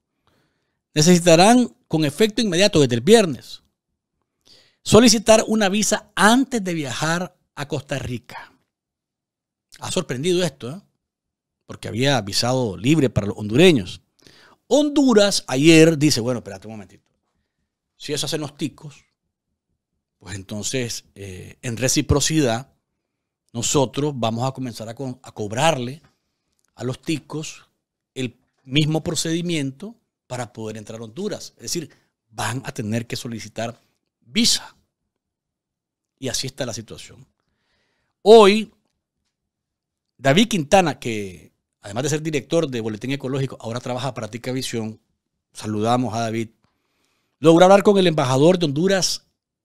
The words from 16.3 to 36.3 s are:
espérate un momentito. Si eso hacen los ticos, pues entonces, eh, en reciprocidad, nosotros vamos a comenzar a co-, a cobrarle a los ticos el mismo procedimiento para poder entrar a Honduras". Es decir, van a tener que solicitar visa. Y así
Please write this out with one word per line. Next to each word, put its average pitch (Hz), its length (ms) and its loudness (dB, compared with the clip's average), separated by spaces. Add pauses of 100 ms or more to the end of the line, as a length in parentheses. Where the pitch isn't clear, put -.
espérate 98 280 -16
un 110 80 -18
momentito. 92 340 -20 (880)
Si - 160 -12
eso 147 140 -4
hacen 151 140 -6
los 143 160 -12
ticos, - 480 -12 (1120)
pues 101 180 -14
entonces, 110 680 -8 (100)
eh, 95 480 -18
en 117 140 -8
reciprocidad, 139 960 0 (800)
nosotros 139 640 -2
vamos 117 320 -4
a 131 60 -4
comenzar 113 360 -12
a 117 60 -14
co-, 127 280 -12
a - 100 -20
cobrarle 127 720 -2 (720)
a 110 100 -12
los 127 160 -8
ticos - 680 -10 (460)
el 127 240 -8 (240)
mismo 151 400 -2
procedimiento 165 920 -6 (300)
para 123 260 -12
poder 110 240 -12
entrar 110 240 -16
a 117 40 -16
Honduras". 131 520 -12
Es - 60 -20
decir, 120 280 -8 (400)
van 110 360 -6
a 131 60 -8
tener 117 340 -6
que 127 100 -10
solicitar 113 640 -10 (400)
visa. - 560 -2 (1400)
Y 127 100 -10
así 117 180 -6